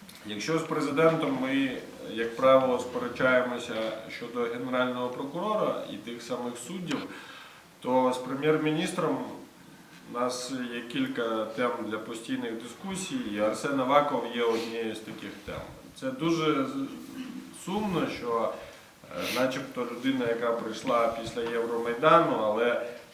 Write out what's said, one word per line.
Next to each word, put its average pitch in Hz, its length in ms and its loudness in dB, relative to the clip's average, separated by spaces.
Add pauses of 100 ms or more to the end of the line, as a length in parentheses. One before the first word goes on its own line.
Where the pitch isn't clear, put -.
(260)
якщо 107 340 0
з - 40 -4
президентом 151 800 4
ми, 135 300 2 (420)
як 117 220 -2
правило, 131 440 8
сперечаємося 123 960 2 (440)
щодо 120 240 -6
генерального 123 680 0
прокурора 147 720 -2 (100)
і - 20 -8
тих 117 260 -10
самих 120 320 -4 (140)
суддів, 170 320 -4 (840)
то 127 340 4
з - 20 -4
прем'єр-міністром 151 1000 2 (960)
у 120 60 -4
нас 123 320 -2 (220)
є 120 80 -4
кілька 113 640 0 (100)
тем 123 160 2 (160)
для 107 100 -2
постійних 120 540 -4 (120)
дискусій, 165 520 -6 (200)
і 104 40 -2
Арсен 123 400 0
Аваков 135 440 4 (120)
є 120 80 2
однією 113 520 0
з - 40 -8
таких 104 300 -10 (160)
тем. 90 100 -8 (440)
Це 131 120 -2
дуже 156 540 2
з-, - 1000 -10
сумно, 185 420 0 (120)
що, 117 340 0 (640)
е, 98 240 -2
начебто 254 400 -2 (100)
людина, 123 360 0
яка 117 240 2
прийшла 113 560 2 (140)
після 117 200 -6
Євромайдану, 120 1000 4
але 117 420 2 (280)